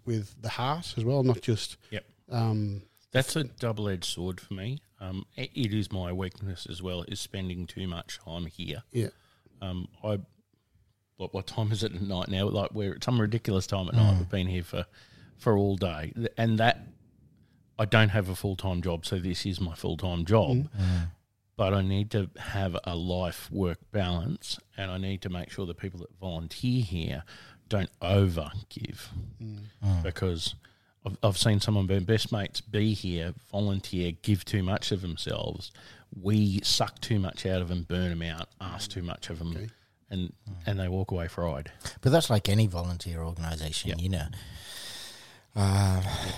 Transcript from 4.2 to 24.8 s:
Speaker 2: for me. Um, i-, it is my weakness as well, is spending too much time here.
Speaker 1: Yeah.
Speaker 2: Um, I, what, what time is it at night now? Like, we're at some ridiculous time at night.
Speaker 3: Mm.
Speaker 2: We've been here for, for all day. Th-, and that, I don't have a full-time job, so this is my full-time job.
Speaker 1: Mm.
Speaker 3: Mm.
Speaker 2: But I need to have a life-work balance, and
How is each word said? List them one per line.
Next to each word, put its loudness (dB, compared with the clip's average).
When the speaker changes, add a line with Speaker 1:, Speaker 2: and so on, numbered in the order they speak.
Speaker 2:
for -12
me. -6
Um, -8
i-, -8
it 0
is 0
my -4
weakness -6
as -10
well, -6
is -8
spending -6
too -8
much -8
time -8
here. -8
Speaker 1:
Yeah. -2
Speaker 2:
Um, -6
I, -2
what, -10
what -6
time 0
is -2
it -2
at -4
night -2
now? 2
Like, 0
we're -2
at -10
some 4
ridiculous 2
time -2
at -2
night. 8
Speaker 3:
Mm. 6
Speaker 2:
We've 0
been 0
here 0
for, -4
for 4
all 4
day. -2
Th-, -2
and 4
that, 4
I 2
don't 8
have 2
a -2
full-time -2
job, -2
so 0
this -2
is -2
my -2
full-time -2
job. 6
Speaker 1:
Mm. 2
Speaker 3:
Mm. 2
Speaker 2:
But 4
I 4
need 0
to 0
have -2
a -4
life-work -2
balance, -2
and -4